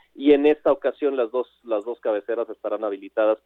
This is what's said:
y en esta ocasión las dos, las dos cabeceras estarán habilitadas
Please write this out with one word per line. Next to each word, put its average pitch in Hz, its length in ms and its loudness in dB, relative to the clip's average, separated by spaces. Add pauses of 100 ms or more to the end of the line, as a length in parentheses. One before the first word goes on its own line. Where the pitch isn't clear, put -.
(160)
y 139 160 4
en 143 140 4
esta 151 260 2
ocasión 139 440 -4
las - 140 -2
dos, 127 160 -4 (160)
las 107 220 -4
dos 117 160 -10
cabeceras 113 500 -4
estarán 104 320 -8
habilitadas 104 640 -2